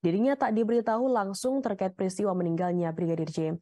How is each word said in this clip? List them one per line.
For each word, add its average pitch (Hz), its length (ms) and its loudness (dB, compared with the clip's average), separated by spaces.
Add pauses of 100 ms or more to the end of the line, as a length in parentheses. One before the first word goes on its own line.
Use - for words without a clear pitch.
dirinya 220 320 2
tak 269 160 2
diberitahu 226 560 2
langsung 247 560 0
terkait 196 320 -2
peristiwa 190 400 -2
meninggalnya 175 560 0
Brigadir 165 400 -2
J. - 40 -4 (240)